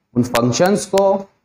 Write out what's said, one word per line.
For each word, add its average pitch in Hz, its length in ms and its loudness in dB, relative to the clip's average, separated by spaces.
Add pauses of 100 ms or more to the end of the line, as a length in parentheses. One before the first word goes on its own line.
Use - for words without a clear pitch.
(160)
उन 123 80 2
functions 127 640 0
को 196 440 0 (160)